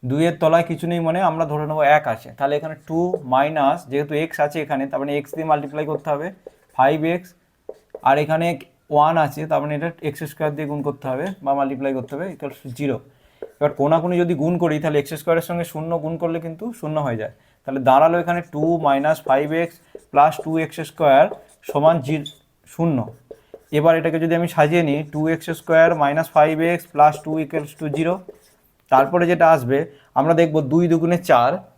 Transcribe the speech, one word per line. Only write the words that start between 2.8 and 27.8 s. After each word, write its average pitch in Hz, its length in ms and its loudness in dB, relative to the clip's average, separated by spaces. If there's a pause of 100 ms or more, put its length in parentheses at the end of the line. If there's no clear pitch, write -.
টু 160 120 -2 (340)
মাইনাস, 147 440 2 (120)
যেহেতু 147 220 -2 (120)
এক্স 160 200 -10
আছে 147 200 -4
এখানে, 143 260 -4
তার - 120 -4
মানে 143 160 -4
এক্স 147 180 -8
দিয়ে 160 140 -6
মাল্টিপ্লাই 147 400 -2
করতে 151 220 -6
হবে, 147 140 -4 (500)
ফাইভ 139 220 2 (160)
এক্স, 180 140 -8 (800)
আর 139 160 4
এখানে 160 220 -2 (480)
ওয়ান 151 200 4 (120)
আছে, 147 140 -8 (100)
তার 147 120 0
মানে 147 160 -6
এটা 165 100 -4 (200)
এক্স 147 120 -10 (100)
স্কয়ার 151 260 -4
দিয়ে 151 140 -6
গুণ 147 160 -6
করতে 139 240 -8
হবে 139 160 -4 (180)
বা 135 140 0
মাল্টিপ্লাই 135 400 -2
করতে 127 160 -10
হবে, 165 200 -8
equals 139 280 -14
to 139 60 -16 (100)
zero। 139 180 -2 (600)
এবার 147 220 0
কোনাকুনি 160 420 2
যদি 175 200 0
গুণ 170 200 0
করি, 156 200 0
তাহলে 151 200 0
এক্স 147 180 -8
স্কয়ারের 165 280 0
সঙ্গে 170 240 -4
শূন্য 156 180 -8 (140)
গুণ 160 180 -4
করলে 165 240 -2
কিন্তু 165 180 -12 (160)
শূন্য 160 160 -4 (100)
হয়ে 117 160 -4
যায়। - 120 -10 (300)
তাহলে 135 240 -6
দাঁড়ালো 156 340 6
এখানে 175 180 -2 (140)
টু 151 100 -2 (220)
মাইনাস 139 320 2 (100)
ফাইভ 139 180 2 (160)
এক্স 165 140 -6 (360)
প্লাস 151 200 6 (120)
টু 160 80 -4 (120)
এক্স 156 120 -12 (140)
স্কয়ার 147 340 4 (480)
সমান 156 240 2 (100)
জি-, 147 240 -6 (440)
শূন্য। 165 240 0 (800)
এবার 165 220 4
এটাকে 160 240 -2
যদি 170 140 2
আমি 170 180 -2
সাজিয়ে 165 320 4
নিই, 143 120 0 (120)
টু 151 80 -4 (140)
এক্স 160 120 -10 (140)
স্কয়ার 165 280 4 (140)
মাইনাস 151 340 0
ফাইভ 156 180 6 (180)
এক্স 170 200 -4
প্লাস 151 220 4 (100)
টু 156 80 -4 (100)
equals 147 380 -6